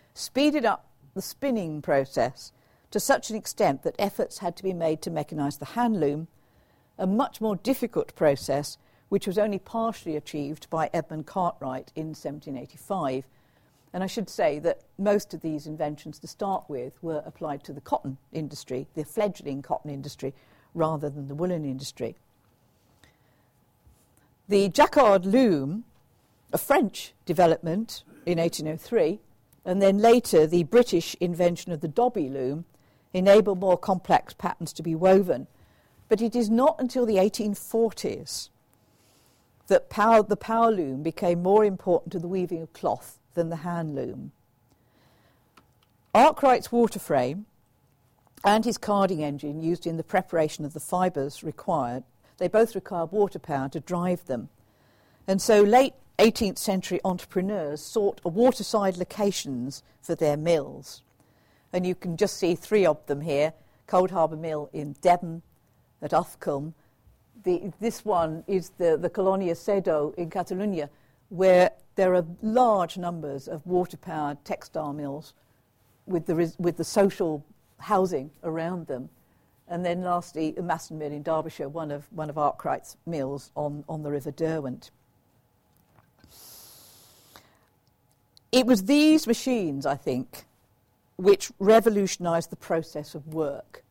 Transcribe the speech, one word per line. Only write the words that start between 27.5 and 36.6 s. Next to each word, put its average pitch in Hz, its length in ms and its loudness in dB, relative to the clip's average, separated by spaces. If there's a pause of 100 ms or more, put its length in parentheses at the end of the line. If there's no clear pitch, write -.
in 170 140 -2
eighteen 165 300 -2
oh 156 80 -6
three, 180 420 0 (460)
and 185 160 0
then 196 160 6
later 214 500 6
the 175 160 2
British 202 560 2
invention 175 540 -2
of 147 80 -8
the 165 80 -4
Dobby 202 400 0
loom, 135 340 -6 (500)
enabled 196 460 6
more 185 180 2
complex - 560 0
patterns - 380 -8
to - 120 -12
be 165 120 -2
woven. 185 520 4 (600)
But 208 140 2
it 226 120 -2
is 233 160 2
not 247 300 4